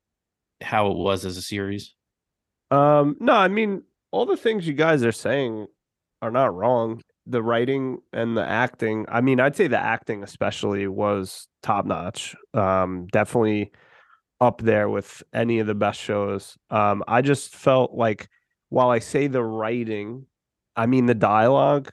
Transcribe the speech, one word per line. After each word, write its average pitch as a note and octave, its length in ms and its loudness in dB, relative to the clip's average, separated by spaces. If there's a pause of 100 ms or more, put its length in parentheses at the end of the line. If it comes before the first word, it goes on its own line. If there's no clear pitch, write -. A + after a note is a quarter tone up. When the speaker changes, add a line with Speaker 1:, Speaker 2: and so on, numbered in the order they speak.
(600)
Speaker 1:
how G#2+ 320 0
it E2+ 40 -2
was F#2 280 -2
as F2+ 120 -8
a F#2 60 -12
series. G2+ 500 -8 (760)
Speaker 2:
Um, D3 480 4
no, A#3+ 140 2
I G3 160 4
mean, G3+ 340 -2 (300)
all G#3 140 0
the F#4+ 100 0
things A3 300 -2
you D3 80 -4
guys D3+ 300 4
are A2+ 80 4
saying A2+ 540 -4 (560)
are A2+ 80 -4
not A#2+ 240 2
wrong. A2+ 480 0 (240)
The A#2 160 -2
writing B2 580 0 (120)
and A#2 240 -2
the F#2+ 100 -2
acting, A2 640 -2
I A#2+ 140 0
mean, C3 180 4
I'd C#3+ 160 2
say G3 100 2
the A2+ 120 0
acting A2 440 -4
especially G2+ 680 -4
was G2+ 600 -4 (140)
top G2+ 240 -2
notch. F2+ 500 -8 (160)
Um, F#2 540 0
definitely G#2+ 680 0 (680)
up A#2+ 180 2
there G#2+ 300 2
with - 320 -8 (100)
any A#2 260 0
of G#2+ 80 0
the G#2+ 80 -2
best G#2 240 -2
shows. G2+ 600 -4 (100)
Um, G#2 400 2
I A#2+ 140 2
just C#3 320 -2
felt C3 400 2
like, A2+ 340 -2 (400)
while B2 220 2
I A#2 80 2
say C#3+ 280 -2
the C3 160 -2
writing, A2 840 -6 (500)
I A#2 80 0
mean, B2+ 220 4
the A#2+ 80 4
dialogue, C3 800 4